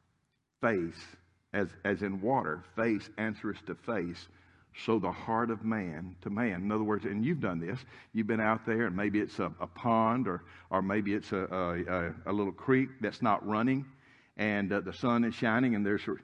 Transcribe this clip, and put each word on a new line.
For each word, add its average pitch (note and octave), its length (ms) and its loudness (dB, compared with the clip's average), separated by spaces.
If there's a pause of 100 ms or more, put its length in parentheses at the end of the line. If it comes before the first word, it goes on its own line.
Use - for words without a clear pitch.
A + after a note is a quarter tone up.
(600)
face, F#2 380 2 (540)
as, G2+ 160 2 (160)
as G2+ 180 2
in G2 180 -2
water, G2+ 440 0 (100)
face A2+ 420 0
answereth G#2+ 500 -4
to F2 100 -6
face, F2 500 -4 (580)
so A2+ 140 4
the F#2 140 0
heart A2+ 380 0
of G#2 140 -4
man F2+ 580 -4
to - 80 -6
man." G2+ 320 -2
In G2+ 100 0
other A2 100 2
words, G#2+ 220 0
and G#2+ 200 -2
you've D3+ 160 0
done F2+ 200 -2
this, F#2 180 -4 (340)
you've A2 140 0
been A2 140 2
out A2 260 2
there A2+ 200 2
and F2+ 100 -2
maybe G2+ 240 2
it's - 180 -2
a, F2 220 0
a F2+ 80 -4
pond A2+ 580 2
or, F2+ 160 -2 (280)
or F#2+ 120 4
maybe G2+ 320 0
it's - 180 -4
a, F#2+ 200 2
a, F2 300 0
a, E2+ 320 -2 (120)
a E2+ 60 -2
little G2+ 200 0
creek C3 360 2 (120)
that's G#2 220 -4
not G#2 240 4
running B2 400 2 (500)
and, G2+ 360 0
uh, G2+ 80 2
the F2+ 120 -6
sun A#2 320 2
is A2+ 100 0
shining A#2+ 400 2
and G#2 120 0
there's, G2+ 160 0 (220)